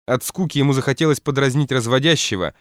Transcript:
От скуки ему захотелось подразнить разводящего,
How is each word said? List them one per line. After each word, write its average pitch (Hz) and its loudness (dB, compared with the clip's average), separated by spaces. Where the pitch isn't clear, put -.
От 123 -2
скуки - -4
ему 139 4
захотелось 139 0
подразнить 135 0
разводящего, 127 0